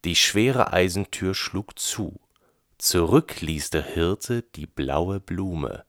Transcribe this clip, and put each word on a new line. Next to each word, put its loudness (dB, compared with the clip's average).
Die 0
schwere 4
Eisentür 0
schlug -6
zu. -6
Zurück 4
ließ -4
der 0
Hirte -2
die -14
blaue -2
Blume -6